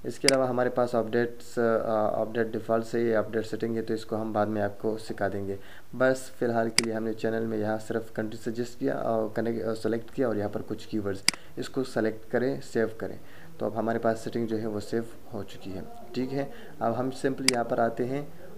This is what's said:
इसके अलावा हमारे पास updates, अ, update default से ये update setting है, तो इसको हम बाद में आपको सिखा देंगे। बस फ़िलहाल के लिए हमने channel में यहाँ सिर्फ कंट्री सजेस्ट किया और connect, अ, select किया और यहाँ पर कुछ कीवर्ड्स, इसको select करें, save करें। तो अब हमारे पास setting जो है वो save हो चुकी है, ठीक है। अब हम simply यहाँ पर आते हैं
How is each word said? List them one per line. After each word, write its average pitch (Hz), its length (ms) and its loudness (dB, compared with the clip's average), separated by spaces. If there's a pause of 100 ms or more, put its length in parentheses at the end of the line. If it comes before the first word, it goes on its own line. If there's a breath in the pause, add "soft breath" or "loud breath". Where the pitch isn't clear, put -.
इसके 123 220 2
अलावा 131 200 8
हमारे 123 220 4
पास 123 260 2
updates, 117 600 2
अ, 110 560 4
update 110 380 0
default 113 320 2
से 117 200 0
ये 113 100 4
update 107 300 2
setting 113 320 -2
है, 113 60 0
तो 110 120 -2
इसको 110 220 -2
हम 110 160 -2
बाद 104 160 4
में 107 140 0
आपको 107 360 0
सिखा 107 300 -2
देंगे। 98 300 -2 (360 loud breath)
बस 131 440 4
फ़िलहाल 117 300 2
के 110 160 2
लिए 113 80 -2
हमने 110 220 -2
channel 113 280 0
में 113 160 0
यहाँ 107 200 0
सिर्फ 107 340 -2
कंट्री 110 260 -4
सजेस्ट 120 400 -4
किया 135 160 0
और 110 420 0
connect, 113 260 0
अ, 110 120 0
select 113 360 -2
किया 131 180 2
और 107 100 0
यहाँ 101 120 0
पर 107 120 -4
कुछ - 240 -6
कीवर्ड्स, 101 380 -2 (340 loud breath)
इसको 131 260 -2
select 110 460 0
करें, 131 300 2
save 110 400 0
करें। 104 200 -6 (400 loud breath)
तो 110 60 0
अब 107 100 -2
हमारे 113 220 2
पास 113 220 2
setting 117 280 -2
जो 110 80 0
है 113 100 -2
वो 104 140 -2
save 117 260 -2 (260)
हो 101 100 -6
चुकी - 280 -8
है, 95 140 -8 (300)
ठीक 127 160 -2
है। 139 220 -2 (300 loud breath)
अब 113 120 2
हम 127 160 0
simply 135 420 0
यहाँ 117 120 2
पर 120 160 0
आते 117 240 2
हैं 143 540 -4